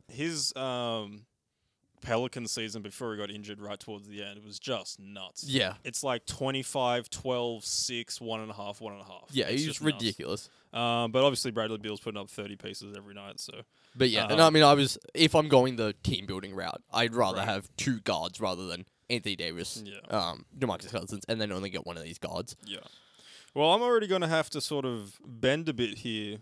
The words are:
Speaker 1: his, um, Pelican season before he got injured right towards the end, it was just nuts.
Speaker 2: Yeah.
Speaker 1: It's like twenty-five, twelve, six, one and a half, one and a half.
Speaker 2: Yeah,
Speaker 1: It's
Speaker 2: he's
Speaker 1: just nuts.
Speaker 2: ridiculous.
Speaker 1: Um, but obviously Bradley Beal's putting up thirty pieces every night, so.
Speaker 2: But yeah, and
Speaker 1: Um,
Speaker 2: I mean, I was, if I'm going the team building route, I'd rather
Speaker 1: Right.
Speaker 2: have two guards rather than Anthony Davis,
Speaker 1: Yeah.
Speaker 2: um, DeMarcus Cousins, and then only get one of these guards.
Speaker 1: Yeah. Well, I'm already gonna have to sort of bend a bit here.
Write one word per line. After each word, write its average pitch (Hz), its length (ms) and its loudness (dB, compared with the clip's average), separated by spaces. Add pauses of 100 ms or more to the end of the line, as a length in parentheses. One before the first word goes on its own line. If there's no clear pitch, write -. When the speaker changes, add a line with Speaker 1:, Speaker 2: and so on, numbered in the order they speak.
Speaker 1:
his, 147 480 -4
um, 117 720 -4 (760)
Pelican 120 460 -2
season 110 340 -4
before 107 320 -6
he 104 40 -6
got 104 140 -6
injured 104 300 -12
right 104 180 -10
towards 104 300 -14
the 104 140 -12
end, 101 140 -12
it 104 60 -20
was 104 160 -14
just 113 400 -6
nuts. 98 460 -14
Speaker 2:
Yeah. 117 300 2 (100)
Speaker 1:
It's - 180 -6
like 127 220 -2
twenty-five, 131 840 0
twelve, 120 540 -2
six, - 560 -4
one 113 220 -4
and 110 100 -10
a - 20 -12
half, 101 280 -10
one 110 100 -8
and 101 100 -14
a 95 40 -18
half. 95 260 -18
Speaker 2:
Yeah, 135 140 2
Speaker 1:
It's 135 160 0
Speaker 2:
he's 156 60 -2
Speaker 1:
just 143 140 -4
nuts. 151 120 2 (100)
Speaker 2:
ridiculous. 95 460 -4 (240)
Speaker 1:
Um, 117 400 0
but 127 100 6
obviously 131 280 4
Bradley 110 260 -2
Beal's 104 240 -6
putting 104 180 -6
up 101 100 -10
thirty 101 280 -8
pieces 101 400 -12
every 101 160 -18
night, 101 260 -14
so. - 140 -10 (420)
Speaker 2:
But 127 140 4
yeah, 107 140 4
and 107 100 0
Speaker 1:
Um, 160 80 6
Speaker 2:
I 160 80 12
mean, 156 140 8
I 143 100 12
was, 139 240 4 (160)
if 160 200 6
I'm 156 140 6
going 131 300 8
the 107 260 0
team 98 220 0
building 98 280 -6
route, 92 380 -6
I'd 113 240 2
rather 98 220 4
Speaker 1:
Right. 98 100 0
Speaker 2:
have 101 300 -2
two 120 240 0
guards 90 400 -2
rather 92 260 -2
than 87 180 -8 (240)
Anthony 107 280 0
Davis, 85 480 -4
Speaker 1:
Yeah. 101 140 -12 (100)
Speaker 2:
um, 87 340 -2 (160)
DeMarcus 104 300 -2
Cousins, 98 400 -6
and 113 100 -2
then 104 140 -2
only 95 160 -4
get 95 160 -6
one 87 100 -8
of 82 80 -8
these 82 160 -10
guards. 90 460 -6
Speaker 1:
Yeah. 98 140 -10 (760)
Well, 151 160 6
I'm 220 120 6
already 233 240 4
gonna 180 200 2
have 160 220 2
to 147 120 -4
sort 143 220 -2
of 110 400 -4
bend 131 460 0
a 147 40 0
bit 113 260 -2
here. 107 420 -4